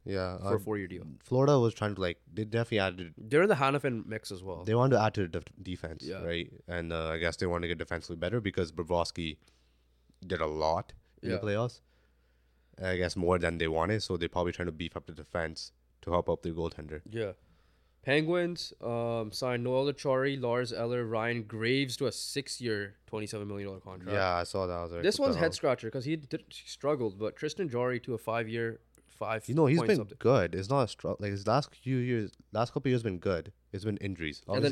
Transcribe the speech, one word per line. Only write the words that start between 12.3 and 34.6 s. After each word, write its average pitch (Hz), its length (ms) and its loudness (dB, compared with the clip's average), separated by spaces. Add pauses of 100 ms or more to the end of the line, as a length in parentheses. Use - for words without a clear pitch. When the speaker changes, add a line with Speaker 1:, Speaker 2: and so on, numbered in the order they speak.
Speaker 1:
I 92 160 0
guess 90 180 0
more 90 220 4
than 85 200 2
they 82 100 2
wanted, 82 360 2
so 90 140 -2
they're 85 120 -2
probably 87 240 0
trying 87 140 -4
to 82 40 -4
beef 80 260 -6
up 78 80 -12
the 82 80 -14
defense 80 580 -6 (300)
to 82 100 -4
help 87 180 4
out 85 140 2
their 85 100 -2
goaltender. 78 560 -6
Speaker 2:
Yeah. 104 240 -4 (680)
Penguins, 170 800 2
um, 117 500 -2
signed 123 320 -2
Noel 131 300 2
Acciari, 135 480 0
Lars 120 320 0
Eller, 117 320 -2
Ryan 113 380 0
Graves 117 540 0
to 131 100 0
a 110 40 0
six-year, 107 840 -4 (100)
twenty-seven 107 420 -6
million 101 200 -6
dollar 95 120 -10
contract. 92 320 -10
Speaker 1:
Yeah, 95 260 2
I 87 60 2
saw 95 220 -2
that. 90 80 -2
I 87 80 -4
was 85 100 -6
like, 85 120 -6
Speaker 2:
This 208 160 2
Speaker 1:
"What 277 60 2
the - 40 4
Speaker 2:
one's 240 60 2
Speaker 1:
hell?" 170 80 0
Speaker 2:
head 165 100 2
scratcher 123 380 0
'cause 131 140 -6
he 156 100 0
did, 151 340 -8
he - 180 -18
struggled, 123 520 -2
but 107 160 -2
Tristan 156 340 -4
Jarry 123 300 0
to 123 160 -4
a - 20 -4
five-year, 113 600 -2 (260)
five 110 420 -4
Speaker 1:
You 117 60 -2
know, 156 140 8
he's 143 100 8
Speaker 2:
point 117 120 2
Speaker 1:
been 185 80 6
Speaker 2:
something. 104 200 -4
Speaker 1:
good. 98 380 6
It's 95 120 -2
not 135 140 4
a 113 60 2
str-, - 220 -6 (100)
like, 101 100 -2
his 98 160 -4
last 123 300 2
few 131 220 -2
years, 120 340 0 (200)
last 113 220 0
couple 143 160 0
years 123 140 2
been 95 160 -2
good. 90 340 -2 (180)
It's 98 140 -6
been 104 120 -2
injuries. 85 500 -4
Speaker 2:
And 98 80 -2
Speaker 1:
Obviously, 135 160 2